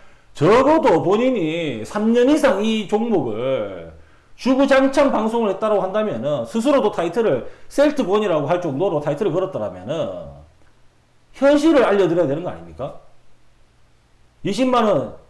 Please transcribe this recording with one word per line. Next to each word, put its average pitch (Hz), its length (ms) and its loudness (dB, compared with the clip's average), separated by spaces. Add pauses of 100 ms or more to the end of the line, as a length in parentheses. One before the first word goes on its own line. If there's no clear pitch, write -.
(360)
적어도 247 640 4
본인이 170 840 0
삼 214 280 0
년 247 160 4
이상 277 340 2
이 220 240 -2
종목을 120 1040 -2 (440)
주구장창 269 760 2
방송을 220 400 -2
했다라고 208 300 0
한다면은, 156 640 -4
스스로도 226 460 0
타이틀을 170 580 -2 (180)
셀트본이라고 208 800 0
할 175 160 0
정도로 160 380 -2
타이틀을 170 320 -2
걸었더라면은 107 960 -6 (1080)
현실을 285 500 4
알려드려야 175 440 2
되는 151 160 -4
거 160 80 -8
아닙니까? 85 480 -12 (1400)
이십만 233 420 0
원, 156 300 0 (140)